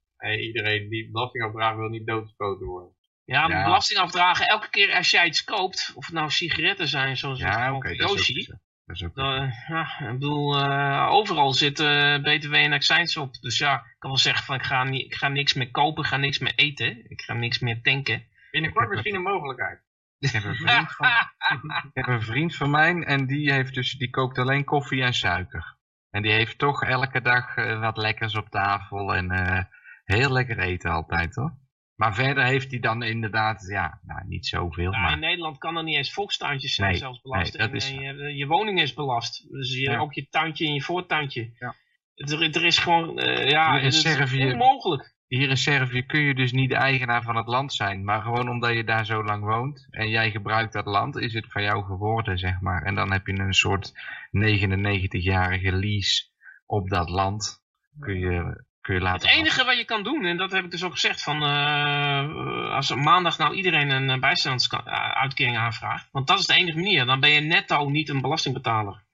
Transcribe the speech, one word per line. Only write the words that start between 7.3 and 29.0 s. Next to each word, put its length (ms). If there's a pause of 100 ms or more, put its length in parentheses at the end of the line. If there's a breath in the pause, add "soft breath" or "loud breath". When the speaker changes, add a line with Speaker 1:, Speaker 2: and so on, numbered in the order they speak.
Speaker 3:
Ja, 80
Speaker 2:
het 100
geval 200
Speaker 3:
oké, 120
Speaker 2:
van 80
Speaker 3:
dat 100
is 60
ook 60
Speaker 2:
Yoshi. 240
Speaker 3:
zo. 100 (340)
Dat 100
is 80
ook 100
Speaker 2:
Dan, 220
Speaker 3:
zo. 60
Speaker 2:
eh, 100 (160)
ja, 300 (100)
ik 40
bedoel, 460
eh, 520
overal 420
zit, 280
eh, 420
B 180
T 60
W 80
en 180
accijns 440
op. 240
Dus 180
ja, 160
ik 240
kan 120
wel 80
zeggen 260
van, 100
ik 80
ga 220
niet, 200
ik 100
ga 140
niks 260
meer 160
kopen, 340
ga 120
niks 220
meer 180
eten, 540
ik 100
ga 140
niks 240
meer 240
tanken. 440 (240 soft breath)
Speaker 1:
Binnenkort 340
Speaker 3:
Ik 60
heb 140
Speaker 1:
misschien 100
een 180
mogelijkheid. 500 (360)
Speaker 3:
Ik 120
heb 140
een 120
vriend 360
van, 140
Speaker 2:
<laughs> 840
Speaker 3:
ik 120
heb 20
een 160
vriend 340
van 140
mij 220 (100)
en 240
die 260
heeft 220
dus, 180
die 180
koopt 280
alleen 260
koffie 380
en 120
suiker. 600 (340)
En 120
die 100
heeft 260
toch 240
elke 380
dag, 360
eh, 240
wat 160
lekkers 400
op 120
tafel 680